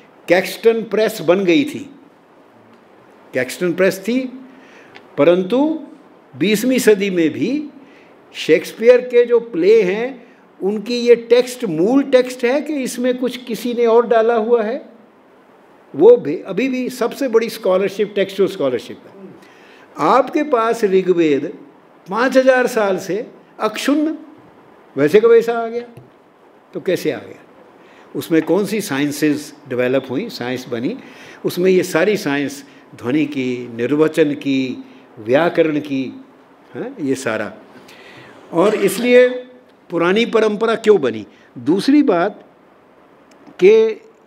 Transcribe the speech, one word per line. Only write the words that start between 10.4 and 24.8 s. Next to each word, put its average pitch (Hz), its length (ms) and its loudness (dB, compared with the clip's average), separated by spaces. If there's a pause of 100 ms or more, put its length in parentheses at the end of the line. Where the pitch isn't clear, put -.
उनकी 214 360 -4
ये 240 200 4
टेक्स्ट 240 480 0
मूल 208 380 2
टेक्स्ट 254 420 0
है 262 160 0
कि 302 140 -6
इसमें 254 440 -4
कुछ 247 180 -4
किसी 240 380 -8
ने 233 120 2
और 226 200 4
डाला 226 280 2
हुआ 226 280 0
है? 240 220 -6 (1120)
वो 208 220 8
भी 151 200 -4
अभी 196 320 -4
भी 254 220 -4
सबसे 220 380 -4
बड़ी 226 200 2
स्कॉलरशिप 196 680 -2
टेक्सचुअल 190 340 0
स्कॉलरशिप 127 580 -6
है। - 220 -20 (680)
आपके 262 440 0
पास 226 420 0
ऋग्वेद 175 680 0 (580)
पाँच 247 260 -2
हज़ार 254 300 4
साल 196 320 -2
से 196 280 -8 (340)
अक्षुण्ण 294 540 -2 (840)